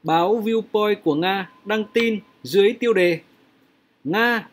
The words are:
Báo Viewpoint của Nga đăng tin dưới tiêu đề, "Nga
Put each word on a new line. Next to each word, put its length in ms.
Báo 420
Viewpoint 600
của 100
Nga 360
đăng 280
tin 280
dưới 300
tiêu 200
đề, 280
"Nga 480